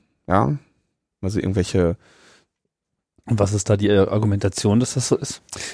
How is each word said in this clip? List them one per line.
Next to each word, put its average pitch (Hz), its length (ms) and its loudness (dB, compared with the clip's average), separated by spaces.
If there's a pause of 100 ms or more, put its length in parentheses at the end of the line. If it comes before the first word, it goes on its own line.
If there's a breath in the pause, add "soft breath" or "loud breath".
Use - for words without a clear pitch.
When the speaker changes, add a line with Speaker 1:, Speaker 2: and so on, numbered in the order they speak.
(280)
Speaker 1:
ja, 127 300 2 (640)
also 98 160 -4
irgendwelche 92 580 0 (1300 soft breath)
Speaker 2:
Und 117 120 0
was 101 160 0
ist 104 160 -2
da 104 80 4
die, 101 100 0
äh, 98 180 4
Argumentation, 104 760 0
dass 127 140 -2
das 127 140 -2
so - 80 2
ist? - 240 -8 (340 loud breath)